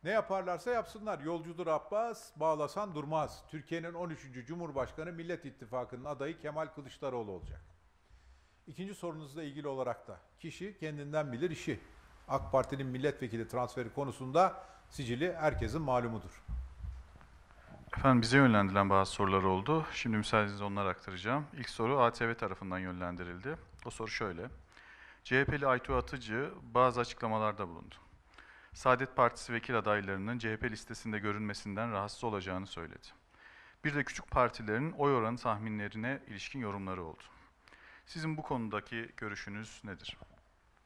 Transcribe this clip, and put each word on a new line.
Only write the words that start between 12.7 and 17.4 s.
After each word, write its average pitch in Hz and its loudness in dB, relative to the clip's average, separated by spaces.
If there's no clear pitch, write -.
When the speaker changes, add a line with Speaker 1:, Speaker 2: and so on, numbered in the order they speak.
Speaker 1:
milletvekili 127 -2
transferi 123 -4
konusunda 139 2
sicili 143 -2
herkesin 151 2
malumudur. 120 0